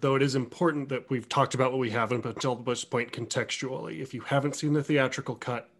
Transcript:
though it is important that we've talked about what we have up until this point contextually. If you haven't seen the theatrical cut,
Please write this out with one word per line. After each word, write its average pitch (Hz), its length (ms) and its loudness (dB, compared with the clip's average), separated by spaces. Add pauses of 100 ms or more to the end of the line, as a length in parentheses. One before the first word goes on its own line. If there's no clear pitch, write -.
though 135 140 4
it 135 60 4
is 139 140 4
important 143 540 0
that 127 200 -4
we've 120 200 -2
talked 139 240 4
about 127 180 4
what 131 80 0
we 123 120 0
have 117 200 0
up 123 140 0
until 123 300 -2
this 120 280 -4
point 120 280 -2
contextually. 131 920 -4
If 135 120 -8
you 120 80 -8
haven't 139 340 0
seen 147 180 0
the 147 100 2
theatrical 135 520 2
cut, - 340 -6 (100)